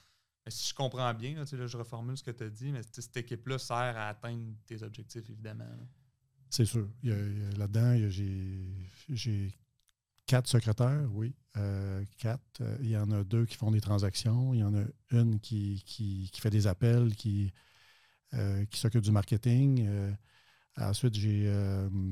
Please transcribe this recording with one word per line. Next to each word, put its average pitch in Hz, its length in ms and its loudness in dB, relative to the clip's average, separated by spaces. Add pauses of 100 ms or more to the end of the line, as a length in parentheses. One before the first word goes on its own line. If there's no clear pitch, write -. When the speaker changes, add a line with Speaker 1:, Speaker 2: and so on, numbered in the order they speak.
(460)
Speaker 1:
Mais 110 60 -10
si - 160 -6
je - 60 -4
comprends 127 400 -2
bien, 117 220 -6
là, 156 80 -8
tu 143 80 -10
sais, 135 60 -8
là, 123 100 -6
je 117 100 -8
reformule 117 400 -8
ce - 60 -14
que 123 80 -8
t'as 113 180 -10
dit, 120 220 -8
mais, 127 120 -4
tu - 100 -16
sais, 127 80 -14
cette - 160 -12
équipe-là 120 420 -6
sert 120 160 -6
à 117 320 -2
atteindre 117 460 -10 (120)
tes 110 160 -14
objectifs, 107 480 -14
évidemment, 110 360 -12
là. 117 200 -16 (640)
Speaker 2:
C'est 120 160 4
sûr. 104 240 -2 (140)
Il 131 60 -2
y - 40 2
a, 101 60 0
il 104 240 -4
y - 20 -4
a, 101 120 -4
là-dedans, 110 360 4
il 117 80 4
y 107 40 2
a, 104 40 0
j'ai, 95 800 -6 (200)
j'ai 104 440 -2 (720)
quatre 127 220 4
secrétaires, 123 680 2
oui. 110 220 -4 (220)
Euh, 98 460 -2 (140)
quatre. - 440 -6
Euh, 110 200 -4
il 120 80 0
y 110 80 2
en 104 140 0
a 101 120 2
deux 113 220 2
qui - 100 -6
font 107 160 0
des 107 100 6
transactions. 107 720 2
Il 120 60 4
y 107 40 4
en 104 120 2
a 101 80 2 (280)
une 113 280 6
qui, 101 460 -2
qui, 95 460 -6
qui - 100 -14
fait 110 100 2
des 104 160 4
appels, 117 480 4
qui, 101 360 0 (840)
euh, 101 320 0
qui - 140 -8
s'occupe 117 220 4
du 104 100 4
marketing. 120 760 4
Euh, 101 240 -2 (680)
ensuite, 107 380 0
j'ai, 104 320 2
euh, 98 420 0 (220)